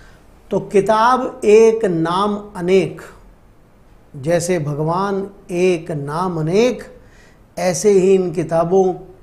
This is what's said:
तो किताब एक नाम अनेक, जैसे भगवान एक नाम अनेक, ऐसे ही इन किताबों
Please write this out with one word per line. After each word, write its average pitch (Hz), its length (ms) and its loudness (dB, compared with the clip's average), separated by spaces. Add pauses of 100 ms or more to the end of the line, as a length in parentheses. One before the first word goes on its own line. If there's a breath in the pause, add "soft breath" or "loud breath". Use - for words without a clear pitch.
(500 soft breath)
तो 196 120 -2
किताब 226 840 0
एक 220 400 6
नाम 185 520 -2 (200)
अनेक, 175 440 0 (1160)
जैसे 165 420 -2
भगवान 170 680 -4 (260)
एक 175 400 0
नाम 160 480 -4
अनेक, 208 420 0 (760 soft breath)
ऐसे 185 360 0
ही 190 220 4
इन 185 180 0
किताबों 170 520 0 (380)